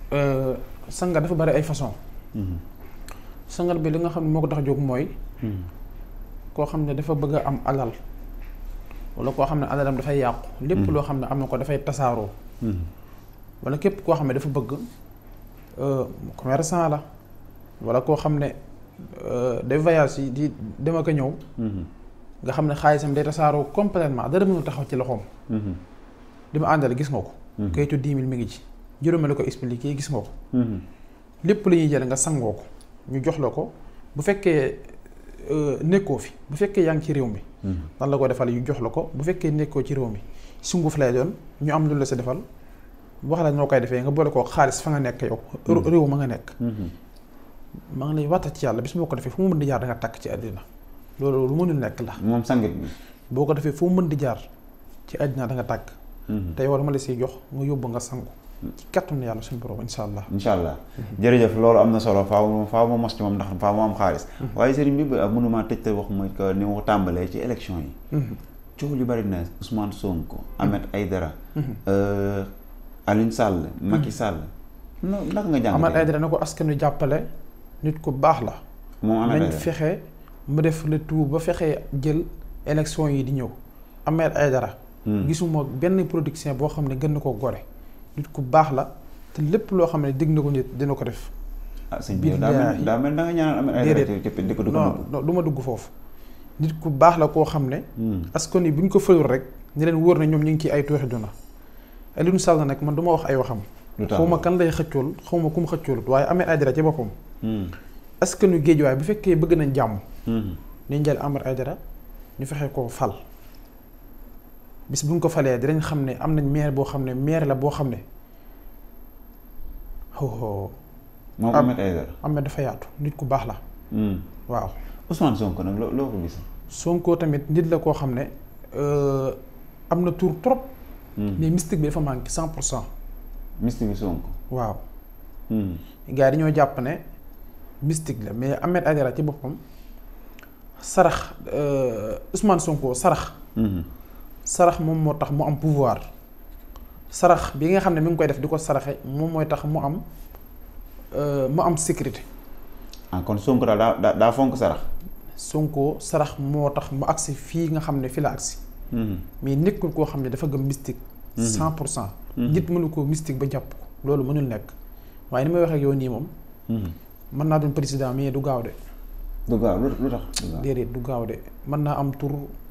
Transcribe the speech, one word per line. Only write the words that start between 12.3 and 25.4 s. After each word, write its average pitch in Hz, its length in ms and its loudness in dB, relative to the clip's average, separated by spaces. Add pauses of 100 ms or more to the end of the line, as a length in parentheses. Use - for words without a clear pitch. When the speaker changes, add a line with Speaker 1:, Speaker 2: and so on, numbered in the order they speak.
Speaker 2:
Mhm. 113 120 0 (880)
Speaker 1:
Wala 139 160 -2
képp 196 260 0
koo 165 100 4
xam 147 120 2
ne 131 80 2
dafa 135 140 -2
bëgg, 127 240 -2 (1080)
euh, 135 240 0 (320)
commerçant 160 520 0
la, 147 140 0 (800)
wala 117 180 2
koo 147 160 4
xam 151 220 2
ne, 143 160 0 (680)
euh, 120 380 0
day 131 160 2
voyage 156 400 4
yi 135 140 -2
di 143 200 0 (260)
dem 160 180 2
ak 156 120 2
a 160 40 4
ñëw. 139 200 2 (260)
Speaker 2:
Mhm. 101 260 -2 (580)
Speaker 1:
Nga 131 100 -2
xam 156 140 2
ne 147 80 2
xaalisam 151 400 4
day 147 100 2
tasaaroo 147 480 2
complètement, 165 560 2
dara 185 160 4
mënul 185 200 4
taxaw 139 240 -4
ci 139 80 -4
loxoom. 127 240 -2 (300)